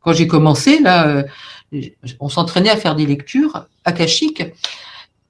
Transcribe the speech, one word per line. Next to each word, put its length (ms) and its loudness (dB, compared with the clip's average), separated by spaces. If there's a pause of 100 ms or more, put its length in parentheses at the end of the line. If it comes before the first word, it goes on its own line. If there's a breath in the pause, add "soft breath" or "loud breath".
quand 120 0
j'ai 140 2
commencé, 540 2
là, 280 4
euh, 140 -2 (960 loud breath)
on 100 -10
s'entraînait 400 0
à 80 4
faire 200 -2
des 100 0
lectures 580 -2 (200)
akashiques. 580 -2 (880 loud breath)